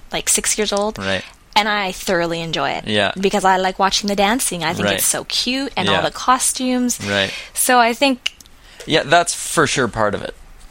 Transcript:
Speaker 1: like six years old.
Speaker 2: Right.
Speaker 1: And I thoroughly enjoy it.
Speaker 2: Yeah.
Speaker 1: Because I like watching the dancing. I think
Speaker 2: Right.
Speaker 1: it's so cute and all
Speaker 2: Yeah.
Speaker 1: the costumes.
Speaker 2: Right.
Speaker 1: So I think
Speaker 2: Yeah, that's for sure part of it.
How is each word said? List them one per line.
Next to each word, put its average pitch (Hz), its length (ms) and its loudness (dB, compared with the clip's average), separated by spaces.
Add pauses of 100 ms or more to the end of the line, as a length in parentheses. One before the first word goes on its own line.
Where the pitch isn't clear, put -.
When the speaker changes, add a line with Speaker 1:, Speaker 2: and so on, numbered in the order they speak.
(140)
Speaker 1:
like 165 160 -4
six - 280 0
years 208 140 -2
old. 202 260 -2
Speaker 2:
Right. 95 280 -2 (320)
Speaker 1:
And 208 100 2
I 208 240 -2
thoroughly 170 480 -2
enjoy 160 300 -4
it. - 180 -6
Speaker 2:
Yeah. 104 320 2
Speaker 1:
Because 190 240 0
I 185 140 6
like 185 220 -2
watching 196 280 0
the 202 80 0
dancing. 196 480 0
I 160 100 -2
think - 120 -2
Speaker 2:
Right. 101 100 2
Speaker 1:
it's - 100 0
so - 200 -2
cute 262 500 -4
and 196 140 0
all 196 60 2
Speaker 2:
Yeah. 180 60 2
Speaker 1:
the 156 100 0
costumes. 254 960 0
Speaker 2:
Right. - 280 0 (200)
Speaker 1:
So 254 280 4
I 233 120 4
think 269 380 0 (540)
Speaker 2:
Yeah, 151 180 2
that's 170 300 4
for - 340 0
sure 123 220 0
part 104 260 0
of - 60 -4
it. - 120 -10 (380)